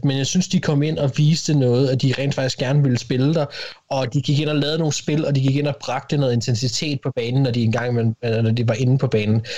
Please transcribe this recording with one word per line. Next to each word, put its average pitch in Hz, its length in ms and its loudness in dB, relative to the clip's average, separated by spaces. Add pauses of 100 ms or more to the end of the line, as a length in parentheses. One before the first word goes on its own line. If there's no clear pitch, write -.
men 135 140 2
jeg 135 80 -2
synes, - 220 0
de 180 120 0
kom 147 220 0
ind 156 160 -2
og 139 180 0
viste 151 420 2
noget, 127 300 4
at 127 140 0
de 131 160 2
rent 139 160 -2
faktisk 131 240 -2
gerne 143 240 2
ville 123 160 2
spille 135 360 0
der, 151 120 0 (440)
og 131 240 -2
de 143 80 2
gik 143 180 0
ind 151 80 0
og 151 80 0
lavede 147 220 0
nogle 156 140 0
spil, 156 340 -2
og 143 80 0
de 135 60 2
gik 135 160 2
ind 143 100 0
og 143 140 -2
bragte 131 360 -4
noget 135 160 2
intensitet 127 680 -2
på 131 160 -6
banen, 123 260 -2
når 131 80 2
de 120 120 0
engang 117 300 0
imellem, 113 300 0
eller 113 200 0
når 113 80 2
de 117 180 0
var 117 60 2
inde 127 240 2
på 131 80 0
banen. 110 400 0 (120)